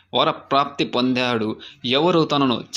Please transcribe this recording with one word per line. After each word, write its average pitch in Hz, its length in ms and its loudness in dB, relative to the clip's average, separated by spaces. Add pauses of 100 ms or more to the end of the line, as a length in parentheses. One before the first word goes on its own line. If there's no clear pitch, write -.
(140)
వరప్రాప్తి 139 720 0
పొందాడు. 123 680 -2 (300)
ఎవరు 156 360 2
తనను 143 420 0 (140)